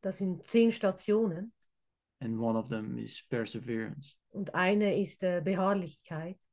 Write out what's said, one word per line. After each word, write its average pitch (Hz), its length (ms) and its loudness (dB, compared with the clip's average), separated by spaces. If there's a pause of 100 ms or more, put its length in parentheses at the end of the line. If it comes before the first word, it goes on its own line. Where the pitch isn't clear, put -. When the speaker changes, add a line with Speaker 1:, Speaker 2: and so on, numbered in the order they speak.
Speaker 1:
Das 185 160 -4
sind 180 260 -2
zehn 233 280 6
Stationen. 208 800 0 (640)
Speaker 2:
And 113 200 -4
one 113 180 2
of 113 120 -2
them 113 280 -4
is 113 320 -10
perseverance. 113 880 -4 (140)
Speaker 1:
Und - 240 -6
eine 202 440 4
ist, - 240 -4
äh, 175 200 0
Beharrlichkeit. 185 960 -2 (140)